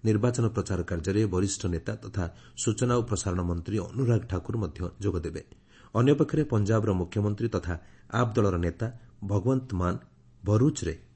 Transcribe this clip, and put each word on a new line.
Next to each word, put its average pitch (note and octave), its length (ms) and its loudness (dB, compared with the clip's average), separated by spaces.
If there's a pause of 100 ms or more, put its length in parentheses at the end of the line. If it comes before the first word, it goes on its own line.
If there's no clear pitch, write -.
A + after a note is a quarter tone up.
ନିର୍ବାଚନ A2+ 440 2
ପ୍ରଚାର F#2+ 340 -2
କାର୍ଯ୍ୟରେ F#2+ 420 0
ବରିଷ୍ଠ F#2+ 400 0
ନେତା F2 320 -2
ତଥା - 280 -4 (300)
ସୂଚନା B2 400 0
ଓ A#2+ 60 2
ପ୍ରସାରଣ F#2+ 400 -2
ମନ୍ତ୍ରୀ F2 380 -2
ଅନୁରାଗ A2+ 500 0
ଠାକୁର F#2+ 280 -4
ମଧ୍ୟ F2+ 220 -4 (220)
ଯୋଗଦେବେ। E2 400 -2 (540)
ଅନ୍ୟପକ୍ଷରେ C#3+ 500 4
ପଞ୍ଜାବର G#2+ 480 2
ମୁଖ୍ୟମନ୍ତ୍ରୀ G#2 560 0
ତଥା F2 240 -2 (400)
ଆପ୍ A#2 200 2
ଦଳର G2+ 240 4
ନେତା F2 300 -2 (360)
ଭଗବନ୍ତ A2 520 0
ମାନ F2+ 200 2 (480)
ଭରୁଚରେ A2 500 2 (220)